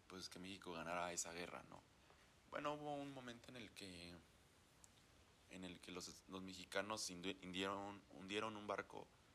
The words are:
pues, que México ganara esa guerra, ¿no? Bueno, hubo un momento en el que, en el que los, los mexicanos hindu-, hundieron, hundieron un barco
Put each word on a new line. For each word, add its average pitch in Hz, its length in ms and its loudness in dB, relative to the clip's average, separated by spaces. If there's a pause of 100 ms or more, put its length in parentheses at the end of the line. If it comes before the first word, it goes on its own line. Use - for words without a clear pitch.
pues, 90 200 -4
que 92 100 -6
México 92 340 -4
ganara 85 400 4
esa 85 200 2
guerra, 85 380 -2
¿no? - 120 -10 (680)
Bueno, 147 240 2
hubo 147 200 2
un 143 200 0
momento 123 360 -6
en 127 60 -8
el 107 140 -6
que, 87 440 -6 (1400)
en 92 140 -4
el 90 160 -4
que - 120 -8
los, 90 180 -2 (180)
los 95 140 -2
mexicanos 98 680 2
hindu-, 92 320 0
hundieron, 98 680 2
hundieron 104 460 2
un 104 100 -2
barco - 400 2 (280)